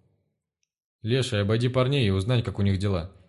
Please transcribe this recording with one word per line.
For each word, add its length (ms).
"Леша, 380
обойди 260
парней 380
и 40
узнай, 320
как 160
у 40
них 160
дела. 340